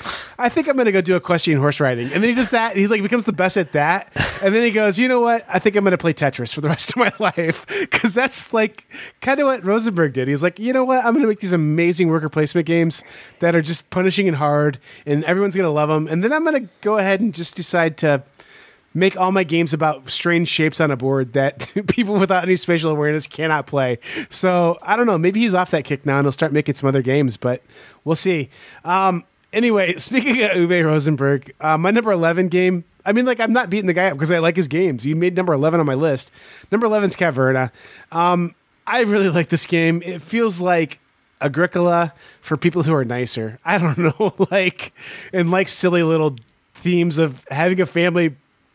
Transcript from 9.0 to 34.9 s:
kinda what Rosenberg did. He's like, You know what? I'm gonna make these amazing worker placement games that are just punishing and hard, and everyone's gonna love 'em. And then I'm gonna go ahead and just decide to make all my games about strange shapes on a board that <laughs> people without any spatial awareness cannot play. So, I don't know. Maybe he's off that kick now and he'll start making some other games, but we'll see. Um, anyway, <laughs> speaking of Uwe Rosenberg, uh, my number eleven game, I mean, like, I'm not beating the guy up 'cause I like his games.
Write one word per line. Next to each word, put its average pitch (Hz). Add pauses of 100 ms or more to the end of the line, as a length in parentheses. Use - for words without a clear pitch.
kinda 277
what 247
Rosenberg 190
did. 131
He's 143
like, 180
You 240
know 254
what? 254
I'm 233
gonna 285
make 214
these 180
amazing 170
worker 156
placement 156
games 165 (380)
that 170
are 160
just 156
punishing 190
and 156
hard, 147 (280)
and 147
everyone's 185
gonna 180
love 151
'em. 156
And 165
then 233
I'm 320
gonna 277 (140)
go 214
ahead 196
and 220
just 165
decide 165
to 143 (760)
make 190
all 185
my 190
games 160
about 151
strange 170
shapes 156
on 151
a 135
board 131
that 139
<laughs> 202
people 208
without 185
any 180
spatial 165
awareness 151
cannot 151
play. 127 (320)
So, 175
I 202
don't 240
know. 190
Maybe 190
he's 220
off 180
that 151
kick 143
now 139
and 143
he'll 135
start 131
making 147
some 139
other 135
games, 131
but 123 (420)
we'll 160
see. 165 (340)
Um, 180 (280)
anyway, 202
<laughs> 165
speaking 247
of 208
Uwe 175
Rosenberg, 143
uh, 156
my 180
number 220
eleven 170
game, 180 (220)
I 202
mean, 247
like, 247
I'm 226
not 240
beating 202
the 175
guy 180
up 139
'cause 156
I 175
like 165
his 170
games. 147